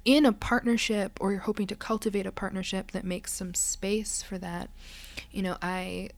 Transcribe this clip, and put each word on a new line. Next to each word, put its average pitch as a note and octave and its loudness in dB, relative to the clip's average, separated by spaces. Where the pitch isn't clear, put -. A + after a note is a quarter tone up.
in C#4+ 10
a A#3 10
partnership A3+ 2
or G3 4
you're F#3+ -2
hoping G#3 0
to G3+ -4
cultivate G#3 0
a F#3+ -4
partnership F#3+ -4
that F#3+ -4
makes F3+ -4
some F3+ -6
space - -2
for F#3+ -6
that, F3 -6
you G3 -4
know, F3+ 0
I F#3 -4